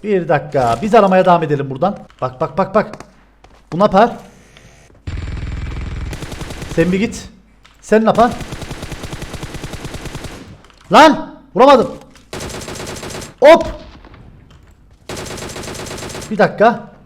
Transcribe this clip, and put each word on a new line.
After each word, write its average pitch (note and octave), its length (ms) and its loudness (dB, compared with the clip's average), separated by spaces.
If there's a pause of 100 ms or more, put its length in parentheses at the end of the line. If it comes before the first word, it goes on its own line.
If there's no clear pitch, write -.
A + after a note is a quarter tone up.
Bir F#3+ 240 0
dakika. C#3 540 0
Biz G#3+ 140 2
aramaya F#3+ 300 6
devam E3+ 180 4
edelim C#3+ 260 -2
buradan. F3 280 -2 (240)
Bak, B2+ 200 -6
bak, D3 160 -4
bak, F#3+ 180 -2
bak. - 220 0 (760)
Bu D#3+ 60 -4
ne G3 40 4
yapar? G#3 280 4 (2750)
Sen E3+ 160 2
bir F#3+ 80 0
git. - 300 -4 (520)
Sen G#3+ 200 2
ne A3 40 0
yapar? A3 260 4 (2500)
Lan! C#4 440 6 (200)
Vuramadım. A#3+ 360 6 (1500)
Hop! D#4+ 260 8 (2750)
Bir G#3+ 60 -6
dakika. G#3 520 2 (160)